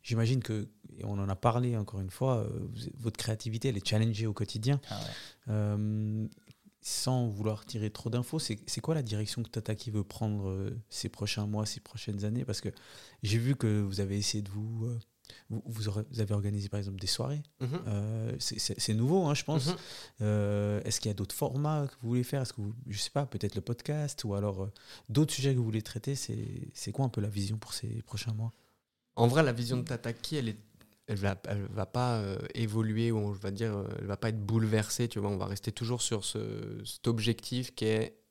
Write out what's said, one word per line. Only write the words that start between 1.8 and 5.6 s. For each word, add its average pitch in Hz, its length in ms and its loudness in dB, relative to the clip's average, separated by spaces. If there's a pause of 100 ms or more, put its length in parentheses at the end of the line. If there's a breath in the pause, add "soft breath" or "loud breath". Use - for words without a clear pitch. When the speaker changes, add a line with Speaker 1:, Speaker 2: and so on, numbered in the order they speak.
Speaker 1:
une 95 100 -2
fois, 131 280 2
euh, 107 100 0 (240)
vous, 110 260 -8
votre 113 200 -2
créativité, 110 500 -2
elle 120 80 0
est 95 100 -4
challengée 110 400 2
au 107 60 0
quotidien. 123 560 0
Speaker 2:
Ah 104 120 -6
ouais. 107 40 -6 (460 loud breath)
Speaker 1:
Euh, 107 760 2 (560)